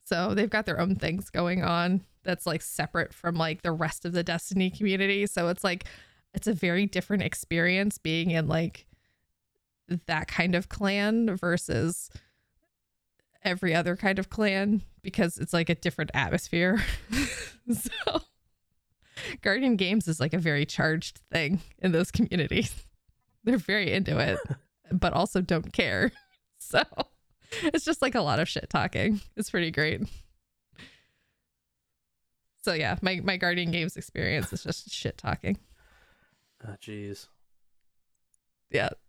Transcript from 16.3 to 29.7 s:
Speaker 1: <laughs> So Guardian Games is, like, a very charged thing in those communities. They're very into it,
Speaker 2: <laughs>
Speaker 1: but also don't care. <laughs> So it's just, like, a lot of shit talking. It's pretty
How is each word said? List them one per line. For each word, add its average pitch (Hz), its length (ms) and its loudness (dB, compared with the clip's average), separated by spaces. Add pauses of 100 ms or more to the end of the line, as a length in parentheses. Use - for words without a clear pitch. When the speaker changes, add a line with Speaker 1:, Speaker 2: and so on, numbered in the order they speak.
Speaker 1:
<laughs> 269 140 0 (420)
So 494 540 -2 (1200)
Guardian 240 360 2
Games 190 300 2
is, 160 140 -2
like, 151 140 0
a 190 40 2
very 151 280 2
charged - 560 -2 (100)
thing 165 300 2 (160)
in 180 140 2
those 165 180 4
communities. - 720 0 (580)
They're 247 140 4
very 196 340 0
into - 280 2
it, - 200 2 (300)
Speaker 2:
<laughs> - 240 -10
Speaker 1:
but 180 220 2
also 185 260 2
don't 175 320 0
care. 131 440 2
<laughs> - 420 -20
So - 240 2 (800)
it's 339 240 2
just, 311 160 0
like, 254 120 0
a 240 60 2
lot 147 180 2
of 170 120 0
shit - 180 -6
talking. 180 540 0 (120)
It's 208 140 -4
pretty 170 220 0